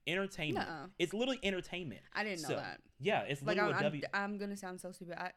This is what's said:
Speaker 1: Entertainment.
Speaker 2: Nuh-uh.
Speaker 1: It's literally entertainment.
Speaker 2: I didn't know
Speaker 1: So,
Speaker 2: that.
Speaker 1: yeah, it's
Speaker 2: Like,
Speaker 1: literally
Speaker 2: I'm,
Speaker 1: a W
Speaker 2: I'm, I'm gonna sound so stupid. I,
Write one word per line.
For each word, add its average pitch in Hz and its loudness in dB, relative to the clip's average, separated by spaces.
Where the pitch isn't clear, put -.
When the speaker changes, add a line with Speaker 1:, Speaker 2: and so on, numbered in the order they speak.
Speaker 1:
Entertainment. 185 0
Speaker 2:
Nuh-uh. 156 -8
Speaker 1:
It's 170 4
literally 254 2
entertainment. 180 -2
Speaker 2:
I 202 0
didn't 208 -2
know - -2
Speaker 1:
So, 151 2
Speaker 2:
that. 95 -4
Speaker 1:
yeah, 160 4
it's 135 -2
Speaker 2:
Like, 165 4
Speaker 1:
literally 208 4
Speaker 2:
I'm, 180 4
Speaker 1:
a - 4
W 147 2
Speaker 2:
I'm, 196 4
I'm 202 -2
gonna 202 -4
sound 185 -8
so 180 -8
stupid. 175 -10
I, 180 -4